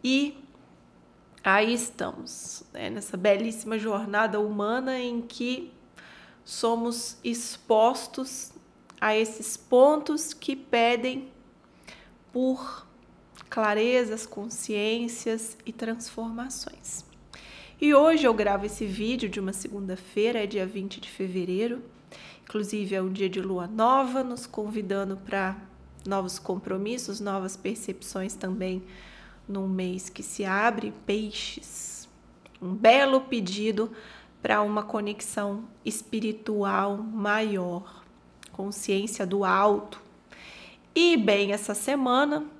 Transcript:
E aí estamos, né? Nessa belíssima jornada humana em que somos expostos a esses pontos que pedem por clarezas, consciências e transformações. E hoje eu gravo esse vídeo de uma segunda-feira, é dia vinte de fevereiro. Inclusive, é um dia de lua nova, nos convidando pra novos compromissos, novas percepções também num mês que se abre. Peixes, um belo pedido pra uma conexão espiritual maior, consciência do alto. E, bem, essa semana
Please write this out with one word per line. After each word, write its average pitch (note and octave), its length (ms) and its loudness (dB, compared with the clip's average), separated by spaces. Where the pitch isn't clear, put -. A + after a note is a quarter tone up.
E C#4 340 0
aí G#3+ 300 4
estamos, - 960 -8
né? - 200 -8
Nessa G#3 260 -8
belíssima G#3+ 640 0
jornada G#3 600 0
humana A3 600 -2
em A#3+ 220 -4
que B3 520 -6
somos A#3 760 -2
expostos A#3+ 1300 0
a G#3+ 160 4
esses - 400 -2
pontos D4+ 760 4
que - 220 -6
pedem B3 760 0
por C4 560 0
clarezas, A3 760 2
consciências A3+ 1400 -4
e A3+ 80 -10
transformações. A3+ 1300 -8
E D4 120 6
hoje D4+ 320 8
eu A#3 80 8
gravo G3+ 320 2
esse G#3 200 -6
vídeo A3 420 -2
de G3 120 -6
uma F#3+ 120 -4
segunda-feira, G3+ 920 -4
é G3+ 40 -4
dia G3+ 180 -2
vinte G3 360 -8
de - 80 -16
fevereiro. F#3+ 720 -2
Inclusive, G3+ 520 -4
é F#3+ 60 0
um F#3+ 100 -2
dia F#3+ 160 0
de F#3 140 -2
lua F#3 260 -4
nova, B3+ 560 2
nos A#3+ 220 -8
convidando G3 720 -4
pra F#3+ 400 -4
novos F#3+ 300 -2
compromissos, G3+ 840 -4
novas G3 380 -4
percepções - 800 -6
também F#3 480 -4
num G3 200 -4
mês F#3 420 -2
que - 140 -14
se - 220 -6
abre. G#3 480 0
Peixes, - 1000 -6
um F#3 120 -4
belo C4 480 8
pedido G#3+ 680 -2
pra G#3 200 2
uma G#3 220 0
conexão G#3 840 -4
espiritual G#3 1120 -2
maior, G#3 1080 -2
consciência G3+ 760 -2
do G3 180 0
alto. G3+ 560 4
E, E4+ 240 6
bem, G3+ 340 4
essa G#3 220 -2
semana C#4 720 2